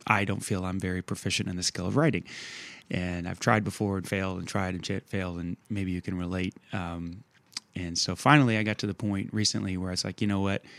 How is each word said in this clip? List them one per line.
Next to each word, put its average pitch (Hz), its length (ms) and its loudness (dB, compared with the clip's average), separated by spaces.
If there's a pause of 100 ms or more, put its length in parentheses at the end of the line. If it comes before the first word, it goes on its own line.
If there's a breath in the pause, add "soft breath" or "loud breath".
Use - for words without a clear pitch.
I 101 180 4
don't 104 200 -2
feel 92 200 0
I'm 92 140 -2
very 90 220 -2
proficient 98 480 -2
in 92 80 -4
the 90 60 -4
skill - 240 -2
of 101 100 2
writing. 147 280 4 (640 loud breath)
And 90 360 -2
I've 92 140 -6
tried 107 240 4
before 98 320 0
and 87 100 -4
failed 95 320 0
and 85 80 -8
tried 92 280 -2
and 90 100 -6
ch-, 98 220 -4
failed, 92 320 -4
and 87 180 -4 (140)
maybe 98 220 -2
you 87 100 -2
can 92 160 -4
relate. 90 360 -2 (200)
Um, 85 500 -6 (520)
and 85 220 -4
so - 160 0
finally, 127 420 8
I 110 60 2
got 107 160 0
to - 80 -4
the 98 80 -2
point 98 380 -2
recently 101 440 0
where 92 160 -2
it's 90 120 -2
like, 98 160 -6
"You 107 60 2
know 101 140 4
what? 98 220 0 (160 loud breath)